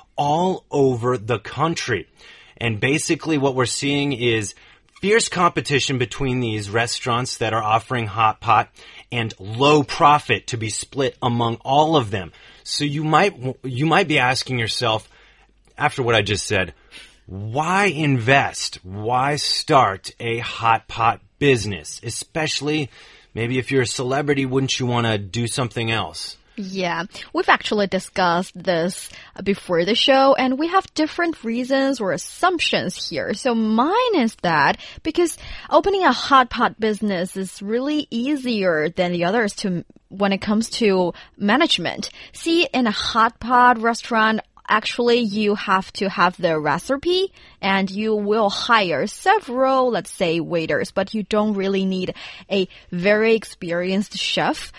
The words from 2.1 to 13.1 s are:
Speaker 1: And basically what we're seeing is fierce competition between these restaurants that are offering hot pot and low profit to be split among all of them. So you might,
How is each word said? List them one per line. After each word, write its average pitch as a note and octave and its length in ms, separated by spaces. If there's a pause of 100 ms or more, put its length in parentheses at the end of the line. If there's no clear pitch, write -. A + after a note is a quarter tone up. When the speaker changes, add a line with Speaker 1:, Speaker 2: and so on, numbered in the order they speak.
Speaker 1:
And A2 220
basically D3+ 600
what C3+ 160
we're B2+ 100
seeing C#3+ 480
is A2+ 400 (480)
fierce G#3+ 280
competition D3+ 680
between B2+ 420
these G#2+ 300
restaurants A#2 680
that A2+ 160
are A2+ 100
offering A2+ 440
hot A2 340
pot A2+ 280 (420)
and A2+ 280
low C3 440
profit D3 640
to C3 100
be A2 120
split - 520
among A#2 360
all D3+ 380
of A#2 140
them. F#2 220 (320)
So - 200
you D3 200
might, D#3 320 (280)